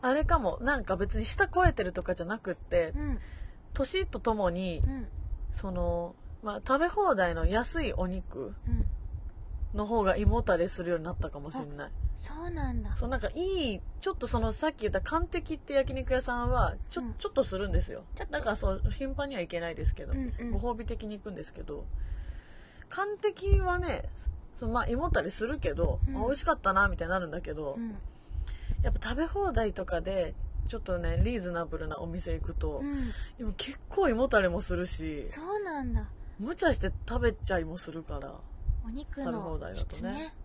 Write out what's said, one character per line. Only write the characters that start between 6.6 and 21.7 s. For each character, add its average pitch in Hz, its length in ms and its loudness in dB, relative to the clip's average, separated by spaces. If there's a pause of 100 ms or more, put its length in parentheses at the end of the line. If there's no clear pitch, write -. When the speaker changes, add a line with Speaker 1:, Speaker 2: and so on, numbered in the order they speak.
Speaker 1:
食 269 140 6
べ 339 80 4
放 370 260 4
題 180 200 4
の 165 120 2
安 226 360 2
い 214 100 0
お 180 140 0
肉 180 480 -6 (120)
Speaker 2:
う - 40 0
ん。 - 160 4 (880)
Speaker 1:
の 208 120 0
方 220 160 4
が 190 140 6
胃 208 80 2
も 208 180 8
た 185 140 6
れ 170 120 4
す 180 160 -6
る 170 60 -2
よ 175 60 2
う - 40 0
に 156 40 -6
な 175 80 -4
っ - 60 -6
た 156 120 -2
か 147 100 -8
も 147 100 -8
し - 80 -6
ん 143 180 -6
な 143 100 -8
い。 - 20 -10
Speaker 2:
あ、 - 20 -8 (260)
そ - 160 -8 (140)
う 349 40 -4
な 285 220 -2
ん 233 100 0
だ。 - 140 -2
Speaker 1:
そ - 100 0
う、 - 20 0
な 269 100 0
ん - 20 0
か - 140 0
い 339 400 0
い、 185 60 -6 (200)
ち - 80 -2
ょ 381 40 0
っ - 40 -2
と 240 100 -4
そ 233 140 2
の 220 120 2
さ 302 160 0
っ 311 40 0
き - 100 -10
言 208 80 0
っ - 20 -2
た 190 80 2
カ 311 180 0
ン 339 80 2
テ 339 160 -2
キ - 120 -4
っ 294 40 -8
て - 160 -8
焼 269 200 4
肉 262 180 0
屋 254 100 4
さ 247 120 -2
ん 240 160 2
は、 226 260 4 (140)
ち - 80 -4
ょ-、 - 40 -4
Speaker 2:
う - 40 -4
ん。 220 80 -6
Speaker 1:
ち - 120 -6
ょ - 20 0
っ - 40 -6
と 269 120 4
す - 140 -4
る 202 100 -2
ん - 40 -2
で - 100 6
す - 100 0
よ。 - 120 -10 (100)
Speaker 2:
ち - 80 -8
ょ - 20 -4
っ - 40 -6
と。 - 40 -8
Speaker 1:
だ 294 80 0
か 226 100 0
ら 214 60 2
そ 214 160 2
う、 294 180 -2
頻 269 240 -2
繁 285 140 -2
に 277 60 -6
は 196 80 -2
行 240 80 -4
け 170 100 -2
な 170 100 -2
い 160 40 -6
で 156 100 -6
す - 100 4
け - 120 -8
ど、 - 60 -2
Speaker 2:
う - 40 0
ん 233 220 -2
う 240 60 -6
ん。 240 80 -4
Speaker 1:
ご 214 60 2
褒 233 160 0
美 226 120 -6
的 220 200 -4
に 208 120 -6
行 190 60 -16
く 214 60 -8
ん 190 40 -8
で - 100 -8
す - 80 -14
け 160 100 -12
ど、 147 220 -8 (1040)